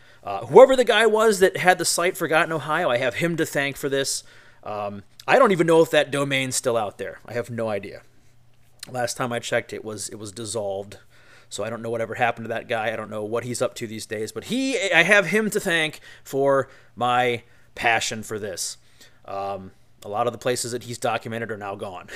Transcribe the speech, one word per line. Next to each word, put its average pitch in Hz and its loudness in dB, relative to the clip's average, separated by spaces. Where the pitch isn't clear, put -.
uh, 101 -6
whoever 254 10
the 247 4
guy 220 4
was 214 4
that 190 4
had 175 4
the 170 -4
site 180 -2
Forgotten 160 0
Ohio, 156 -2
I 120 2
have 131 -2
him 170 -2
to 160 0
thank 139 -2
for 147 -6
this. 135 -2
Um, 104 -8
I 185 6
don't 226 6
even 170 4
know 165 8
if 156 2
that 143 4
domain's 135 0
still 117 0
out 104 -4
there. 92 -10
I 107 -12
have 120 -6
no 113 -4
idea. 98 -6
Last 123 -4
time 123 -4
I 117 -4
checked, 117 -4
it 101 -10
was, 107 -8
it 107 -14
was 107 -12
dissolved. 101 -6
So - -6
I 110 -4
don't 113 -8
know 117 -6
whatever 113 -4
happened 117 0
to 110 -8
that 113 -6
guy. 113 -2
I 110 -6
don't 107 -8
know 107 -6
what 113 -4
he's 120 -8
up 123 -2
to 117 -8
these 107 -12
days, 107 -6
but 110 -12
he, 220 -2
I 165 8
have 196 6
him 208 0
to 208 -2
thank 165 0
for 139 2
my 120 2
passion 113 -2
for 107 -8
this. 98 -8
Um, 98 -8
a 104 -12
lot 110 -2
of 98 -2
the 110 -14
places 123 -4
that 117 -8
he's 117 -10
documented 113 -4
are 107 -8
now 101 -10
gone. 95 -12